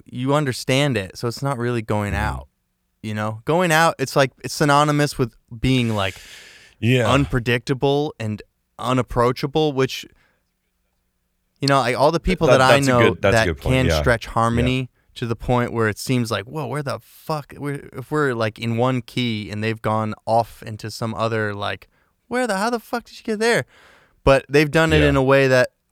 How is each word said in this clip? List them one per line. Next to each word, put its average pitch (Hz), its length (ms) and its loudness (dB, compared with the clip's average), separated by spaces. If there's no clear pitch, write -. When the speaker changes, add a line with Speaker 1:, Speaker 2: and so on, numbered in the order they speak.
Speaker 1:
you 127 280 -4
understand 135 640 0
it. 95 200 -6
So 123 100 -6
it's - 140 -8
not 139 160 -4
really 120 240 -4
going 104 320 -4
Speaker 2:
Mm-hmm. 101 100 -2
Speaker 1:
out, 80 240 -6
you 107 120 -8
know? 107 320 -6
Going 170 260 2
out, 160 280 4
it's 135 160 -4
like, 139 160 4
it's 123 100 -8
synonymous 147 640 2
with 123 160 -2
being, 123 360 0
like, 95 200 -2
Speaker 2:
Yeah. 117 300 2
Speaker 1:
unpredictable 135 1120 0
and 107 220 -6
unapproachable, 131 920 0
which, 131 320 -2
you 139 80 -2
know, 139 120 4
like, 120 180 0
all 143 140 4
the 165 80 -2
people 175 280 0
Speaker 2:
That, 131 100 6
Speaker 1:
that 131 40 4
I 131 160 6
Speaker 2:
that's 139 100 0
a - 20 2
Speaker 1:
know 123 100 4
Speaker 2:
good, - 100 -8
that's 98 120 2
a 113 40 4
Speaker 1:
that 110 80 2
Speaker 2:
good 80 120 -2
point. - 160 0
Speaker 1:
can 131 140 2
Speaker 2:
Yeah. 80 120 2
Speaker 1:
stretch 113 260 0
Speaker 2:
Yeah. - 60 -12
Speaker 1:
harmony 120 580 0
to 120 140 -6
the 113 80 -4
point 120 380 -2
where 113 160 0
it 101 100 -6
seems 123 320 -2
like, 101 140 -4
"Whoa, 143 220 -10
where 143 140 -6
the 117 200 -8
fuck, - 560 -10
we're, 139 360 -10
if 123 160 -14
we're, 147 240 0
like, 110 240 -2
in 117 200 -4
one 127 240 0
key 110 500 -4
and 104 120 -6
they've 110 180 -4
gone 110 340 -2
off 113 380 -2
into 110 260 -12
some 110 240 -8
other, 110 400 -2
like, 101 340 -8
where 247 180 -2
the, 196 100 -2
how 214 120 -2
the 240 100 -2
fuck 233 240 -8
did - 160 -20
you - 40 -20
get 214 160 -4
there?" 220 260 0
But 135 260 6
they've 147 220 4
done 160 220 2
it 151 80 4
Speaker 2:
Yeah. 147 80 4
Speaker 1:
in 139 80 2
a 135 60 4
way 135 260 4
that 127 200 4